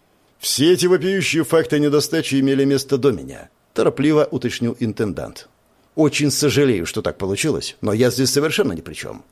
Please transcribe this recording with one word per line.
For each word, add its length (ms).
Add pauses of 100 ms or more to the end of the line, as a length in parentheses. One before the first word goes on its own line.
(400)
"Все 320
эти 140
вопиющие 580
факты 340
недостачи 640
имели 240
место 340
до 140
меня", 360 (260)
торопливо 560
уточнил 500
интендант. 680 (480)
"Очень 340
сожалею, 560
что 160
так 160
получилось, 600
но 120
я 180
здесь 200
совершенно 420
ни 80
при 140
чём. 380